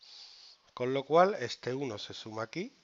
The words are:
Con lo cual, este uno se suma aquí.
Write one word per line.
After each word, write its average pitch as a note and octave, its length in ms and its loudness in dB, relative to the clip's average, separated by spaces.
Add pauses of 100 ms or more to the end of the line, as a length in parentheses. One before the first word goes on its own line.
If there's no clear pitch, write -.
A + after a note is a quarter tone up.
(760)
Con B2+ 200 -2
lo C3+ 100 0
cual, F3 300 8
este B2 400 -6
uno C3 240 -4
se - 160 -10
suma A2 280 -8
aquí. F3+ 300 -6 (120)